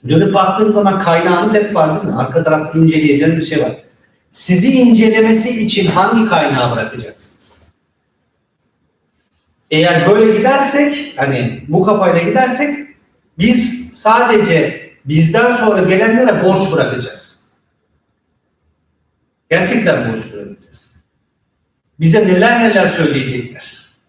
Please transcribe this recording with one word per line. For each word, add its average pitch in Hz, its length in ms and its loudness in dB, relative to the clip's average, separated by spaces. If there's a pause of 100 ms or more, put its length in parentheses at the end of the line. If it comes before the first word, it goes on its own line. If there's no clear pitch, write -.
Dönüp 160 240 2
baktığım 196 380 2
zaman 196 280 2
kaynağımız 214 560 0
hep 208 200 0
var 160 200 0
değil - 180 -6
mi? 120 60 -4
Arka 160 240 -2
tarafta 156 360 -2
inceleyeceğiniz 160 580 2
bir 156 180 -6
şey 143 80 0
var. 120 80 -4 (600)
Sizi 185 420 0
incelemesi 226 880 2
için 185 280 0
hangi 220 380 0
kaynağı 135 460 -2
bırakacaksınız? - 920 -14 (2000)
Eğer 170 380 2
böyle 220 280 4
gidersek, 277 800 0
hani 123 500 -4
bu 185 160 0
kafayla 180 400 0
gidersek, 262 640 -2 (500)
biz 233 560 0
sadece 214 960 0 (160)
bizden 165 500 2
sonra 202 280 0
gelenlere 220 600 2
borç 190 300 0
bırakacağız. - 800 -8 (2000)
Gerçekten 175 600 0
borç 110 220 -10
bırakacağız. - 680 -20 (960)
Bize 185 280 2
neler 226 420 2
neler 196 200 2
söyleyecekler. 131 1000 -6 (220)